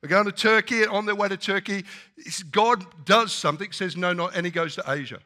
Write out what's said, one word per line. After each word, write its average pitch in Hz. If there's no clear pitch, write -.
We're 147
going 196
to 196
Turkey." 220
And 214
on 202
their 208
way 202
to 196
Turkey, 196
it's, -
God 202
does 214
something, 165
says, 175
"No, 180
not," 175
and 170
he 170
goes 165
to -
Asia. 135